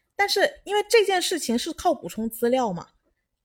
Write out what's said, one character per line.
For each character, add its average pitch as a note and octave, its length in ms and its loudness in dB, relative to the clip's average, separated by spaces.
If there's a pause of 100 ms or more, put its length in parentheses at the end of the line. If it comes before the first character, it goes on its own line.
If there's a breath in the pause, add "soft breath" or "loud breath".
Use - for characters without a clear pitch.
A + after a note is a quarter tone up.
(180)
但 G4+ 100 2
是 - 380 0
因 G4 100 -4
为 G#4 140 2
这 A4 160 6
件 F#4+ 160 2
事 E4 180 -2
情 A#3 180 -2
是 E4 140 -4
靠 E4 220 0
补 - 160 -6
充 A3 200 -4
资 A#3 200 0
料 A#3+ 240 0
嘛， E3+ 140 -10 (580)